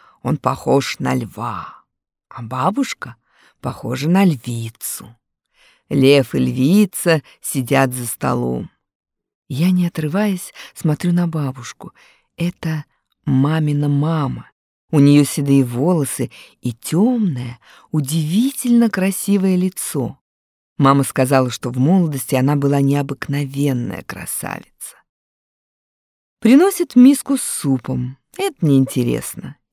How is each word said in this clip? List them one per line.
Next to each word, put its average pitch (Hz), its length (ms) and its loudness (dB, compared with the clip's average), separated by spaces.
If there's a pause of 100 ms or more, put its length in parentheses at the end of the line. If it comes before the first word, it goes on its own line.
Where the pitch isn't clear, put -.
(220)
он 135 140 -2
похож 131 600 -2
на 131 160 -4
льва, 110 680 -8 (440)
а - 140 -16
бабушка 127 760 -4 (440)
похожа 127 480 -6
на 190 160 4
львицу. 117 920 -4 (720)
Лев 139 460 4
и 139 40 -2
львица 151 840 2 (180)
сидят 131 520 0
за 123 140 -8
столом. 123 640 -4 (760)
Я, 156 220 0
не 180 160 2
отрываясь, 180 680 -4 (220)
смотрю 165 380 -2
на 175 140 2
бабушку. 135 680 -8 (440)
Это 160 480 -4 (400)
мамина 147 640 0
мама. 143 600 -2 (420)
У 156 80 4
нее 143 240 8
седые 139 400 2
волосы 131 680 -2 (300)
и 120 120 -4
темное, 160 880 -2 (300)
удивительно 185 1000 0
красивое 190 680 0
лицо. 180 600 -4 (600)
Мама 139 240 4
сказала, 131 480 0
что 120 200 -8
в 127 80 -6
молодости 151 580 0
она 139 200 2
была 143 240 0
необыкновенная 139 1200 -2
красавица. - 960 -12 (1400)
Приносит 330 580 2
миску 269 400 6
с - 60 -6
супом. 131 720 -4 (220)
Это 370 260 -4
неинтересно. 131 920 0 (160)